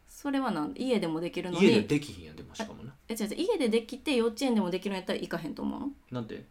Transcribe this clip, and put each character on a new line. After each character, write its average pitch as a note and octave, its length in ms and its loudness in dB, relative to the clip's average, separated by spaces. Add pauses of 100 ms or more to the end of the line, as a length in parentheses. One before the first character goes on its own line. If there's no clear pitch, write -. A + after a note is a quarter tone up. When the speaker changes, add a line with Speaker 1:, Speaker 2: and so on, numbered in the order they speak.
Speaker 1:
そ - 240 -8
れ C4+ 100 2
は B3 120 0
な D3+ 120 0
ん - 80 -4
で？ - 100 -6
家 B3 180 2
で F3+ 60 0
も D#3+ 140 -2
で E3+ 100 -2
き F3+ 120 -4
る F3+ 80 -6
の F3 80 -2
に。 F#3+ 80 10
Speaker 2:
家 A#3 80 10
で G#3 80 6
で D3 180 2
き - 100 -10
ひ - 120 -14
ん - 20 -14
や D#2 80 -16
ん - 40 -18
で、 - 60 -12
も - 120 -18
し A3+ 100 -8
か G#3 80 -12
も - 100 -14
な。 C3+ 80 -14
Speaker 1:
あ、 - 40 -16 (140)
え、 A3 40 -4
違 A3 140 -4
う - 20 -2
違 G#3 40 -4
う。 - 20 -8
家 F#4+ 240 0
で B3+ 100 4
で A3+ 140 4
き C4+ 160 -12
て D4+ 160 0
幼 A3+ 120 4
稚 A#3 200 0
園 A#3+ 80 4
で G#3+ 80 4
も F3 80 0
で F3+ 100 0
き G3+ 80 -4
る G3 60 -4
ん - 20 -4
や F#3 60 -6
っ - 20 -12
た G#3 80 -2
ら - 60 -2
行 F3 100 -6
か - 80 -4
へ D#3+ 100 -6
ん C#3+ 80 -6
と - 60 -10
思 - 160 -2
う - 40 -6
の？ C#4+ 100 -6 (200)
Speaker 2:
な B2 100 -4
ん A2 60 -6
で？ - 240 -12